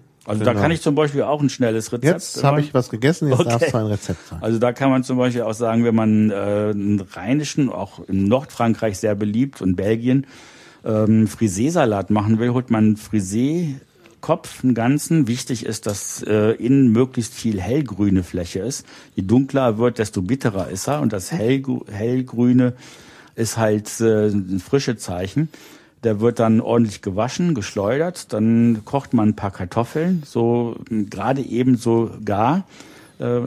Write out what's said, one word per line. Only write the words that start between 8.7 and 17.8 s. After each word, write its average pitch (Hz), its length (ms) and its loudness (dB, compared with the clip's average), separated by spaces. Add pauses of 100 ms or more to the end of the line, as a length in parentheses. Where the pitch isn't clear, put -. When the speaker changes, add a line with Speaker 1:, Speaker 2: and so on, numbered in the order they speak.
Speaker 1:
sehr 107 160 0
beliebt 107 480 -2
und 92 140 0
Belgien, 117 500 0 (580)
ähm, 110 420 4
Frisee-Salat 110 840 0
machen 107 280 2
will, 120 140 0
holt 127 160 -2
man 110 140 2
einen 107 140 4 (680)
Frisee-Kopf, - 1000 -6
einen 127 120 4
ganzen. 135 520 2
Wichtig 120 380 -4
ist, - 220 -6
dass, - 360 -6
äh, 107 300 2
innen 127 380 4
möglichst 123 420 0
viel 107 260 -4
hellgrüne 101 640 0